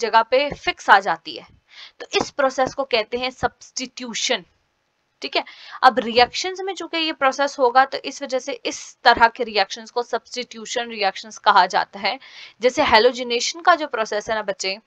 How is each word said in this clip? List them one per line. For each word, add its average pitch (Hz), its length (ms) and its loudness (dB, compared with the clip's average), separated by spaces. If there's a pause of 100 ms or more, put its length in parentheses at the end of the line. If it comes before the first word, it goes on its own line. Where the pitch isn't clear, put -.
जगह 220 260 4
पे 285 240 2
fix - 340 -2
आ 208 100 8
जाती 165 360 -4
है, - 100 -16 (540)
तो - 80 -16 (140)
इस - 100 -6
process 262 420 -2
को 277 120 -4
कहते 233 320 -2
हैं 254 140 -6
substitution, 240 1120 -6 (760)
ठीक 277 140 -6
है? 302 80 0 (400)
अब 247 160 6
reactions 240 680 0
में 392 100 -6
चूंकि 330 220 -8
ये 320 160 -2
process 277 460 -2
होगा, 262 260 4
तो - 200 -6
इस 269 160 -12
वजह 262 180 -4
से 277 140 -8 (120)
इस - 140 -8 (240)
तरह 240 240 6
के 233 160 -4
reactions 214 480 -4
को 240 120 -2
substitution 233 840 -8
reactions 208 500 -4
कहा 202 340 4
जाता 196 260 -2
है। 208 180 -4 (440)
जैसे 247 220 2
hallucination 240 800 2
का 339 140 4
जो 294 120 -2
process 220 420 -4
है 226 60 -4
ना 214 80 -4
बच्चे, 196 440 -6